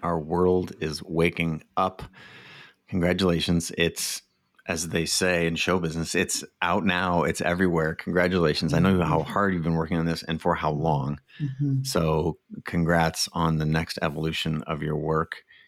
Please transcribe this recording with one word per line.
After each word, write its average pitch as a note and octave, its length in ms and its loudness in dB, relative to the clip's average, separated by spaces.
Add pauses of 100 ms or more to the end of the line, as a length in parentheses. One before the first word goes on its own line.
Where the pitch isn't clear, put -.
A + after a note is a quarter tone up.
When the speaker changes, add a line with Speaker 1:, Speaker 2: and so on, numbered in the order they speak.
Speaker 1:
our E2+ 160 0
world F2 640 2
is D#2 220 -6
waking E2 600 0 (140)
up. F#2 260 0 (840)
Congratulations. F2 880 2
It's, - 440 -2 (440)
as E2+ 240 -4
they E2 160 0
say F2 420 0
in E2 100 0
show F2+ 220 2
business, E2 360 -4
it's - 280 -2 (180)
out F2 240 0
now. F2+ 380 2
It's F2+ 180 0
everywhere. E2+ 540 2
Congratulations. F2 800 2
I E2 60 4
know F#2 240 4
how D#2+ 160 2
Speaker 2:
Mm-hmm. D2 140 -4
Speaker 1:
hard G2 200 2
you've E2+ 100 -2
been E2 120 0
working D#2+ 220 -2
on E2 80 0
this E2 180 -2
and D#2+ 180 -6
for F2 140 0
how D#2 160 0
long. D2 480 -2 (220)
Speaker 2:
Mm-hmm. C3+ 420 -2
Speaker 1:
So D#2+ 540 0 (260)
congrats E2 720 2
on D#2+ 240 2
the D#2 80 0
next D#2+ 360 -2
evolution D#2 600 -4
of D2+ 180 -6
your D2+ 140 -2
work. D#2 480 -2 (240)